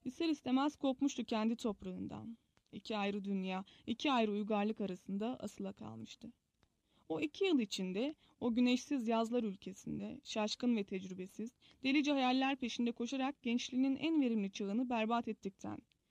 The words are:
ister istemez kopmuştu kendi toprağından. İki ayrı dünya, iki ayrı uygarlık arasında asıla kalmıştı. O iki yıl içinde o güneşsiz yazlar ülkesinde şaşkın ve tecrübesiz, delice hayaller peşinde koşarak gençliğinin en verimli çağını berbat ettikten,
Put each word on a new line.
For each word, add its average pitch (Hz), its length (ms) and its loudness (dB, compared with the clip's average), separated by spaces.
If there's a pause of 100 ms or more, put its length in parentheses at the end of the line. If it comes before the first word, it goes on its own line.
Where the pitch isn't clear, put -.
ister 330 240 0
istemez 277 460 2
kopmuştu 269 480 0
kendi 226 320 0
toprağından. 202 840 -6 (340)
İki 214 260 -6
ayrı 202 260 0
dünya, 190 420 -2 (220)
iki 254 240 0
ayrı 226 200 4
uygarlık 208 500 0
arasında 196 580 -4
asıla 196 340 -8
kalmıştı. - 580 -14 (760)
O 320 100 -2
iki 311 260 -2
yıl 339 140 4
içinde 208 560 -2 (240)
o 233 140 0
güneşsiz 247 540 2
yazlar 226 360 2
ülkesinde 190 800 -8
şaşkın 226 520 0
ve 208 80 2
tecrübesiz, 190 720 -8 (280)
delice 277 280 2
hayaller 262 440 4
peşinde 240 360 0
koşarak 262 500 -2
gençliğinin 254 540 2
en 320 260 4
verimli 220 300 2
çağını 220 380 0
berbat 233 380 2
ettikten, 202 500 -6 (340)